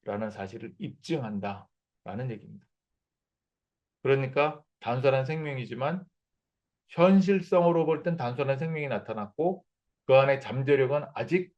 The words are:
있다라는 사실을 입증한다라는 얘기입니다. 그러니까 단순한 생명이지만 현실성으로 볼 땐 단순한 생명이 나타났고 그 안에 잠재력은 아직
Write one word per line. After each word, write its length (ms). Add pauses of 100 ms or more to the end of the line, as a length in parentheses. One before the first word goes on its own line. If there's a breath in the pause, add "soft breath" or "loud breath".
있다라는 280
사실을 480
입증한다라는 1500
얘기입니다. 340 (1400)
그러니까 580 (180)
단순한 460
생명이지만 800 (840)
현실성으로 960
볼 180
땐 140
단순한 400
생명이 300
나타났고 760 (420)
그 80
안에 260
잠재력은 680 (100)
아직 420